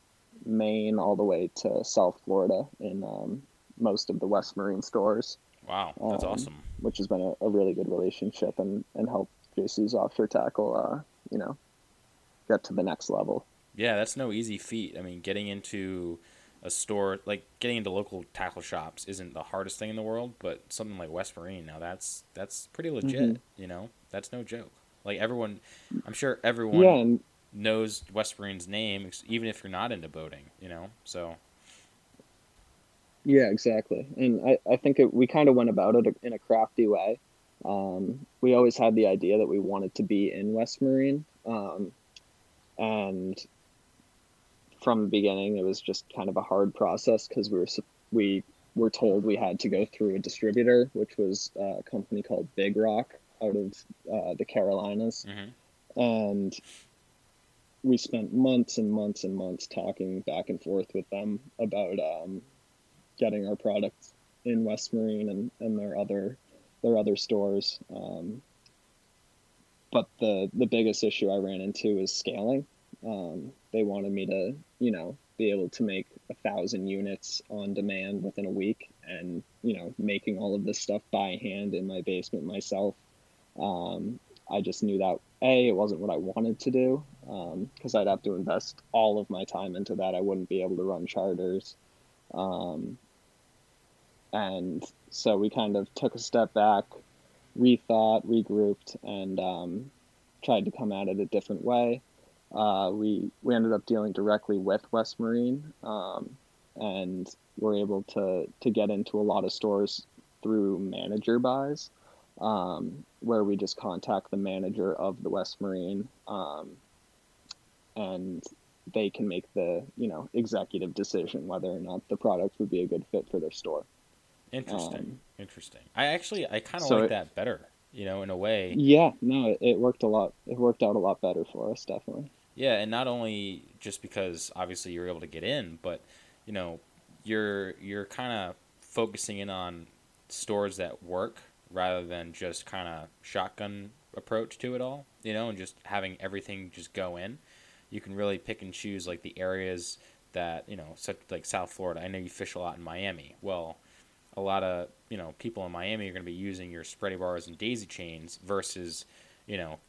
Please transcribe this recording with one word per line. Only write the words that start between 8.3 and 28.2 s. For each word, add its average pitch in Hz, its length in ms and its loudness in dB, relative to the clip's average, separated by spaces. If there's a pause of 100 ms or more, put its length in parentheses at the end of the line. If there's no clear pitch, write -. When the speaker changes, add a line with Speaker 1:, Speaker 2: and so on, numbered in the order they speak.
Speaker 1:
and, 196 260 0 (100)
and 233 140 0
helped 196 240 -2 (240)
J 190 100 2
C's - 280 2
Offshore - 340 2
Tackle, - 460 2
uh, - 260 0 (300)
you - 80 -2
know, - 200 -6 (920)
get 107 160 4
to - 80 -8
the 95 100 0
next 90 280 -2
level. - 340 0 (300)
Speaker 2:
Yeah, 110 220 2
that's 110 200 0
no 127 160 -4
easy 107 240 -2
feat. 104 420 -6
I 90 40 -10
mean, 90 180 -12
getting 101 280 -4
into 95 680 -6 (440)
a 90 80 -6
store, 98 540 -2
like, 101 220 -6 (120)
getting 120 200 0
into 101 120 -4
local 95 340 -4 (100)
tackle 90 260 -6
shops 82 460 -8
isn't 92 260 -10
the 78 120 -10
hardest - 340 -6
thing 107 100 -6
in 110 80 -6
the 110 60 -6
world, 117 360 -6
but - 320 -6
something 107 280 -10
like 82 120 -10
West 87 260 -6
Marine, 87 280 -12
now 78 140 -14
that's, - 460 -10 (100)
that's - 340 -12
pretty 170 220 -8
legit, 127 480 2
Speaker 1:
Mm-hmm. - 240 -20
Speaker 2:
you 92 40 -12
know? 90 220 -12 (220)
That's 98 200 -8
no 123 120 -10
joke. 113 280 -12 (340)
Like, 101 140 -4
everyone, 110 420 -2 (460)
I'm 104 60 -10
sure 131 320 -2
everyone 117 400 6
Speaker 1:
Yeah, 180 120 12
and 120 240 4 (320)
Speaker 2:
knows 110 600 0
West 107 260 -2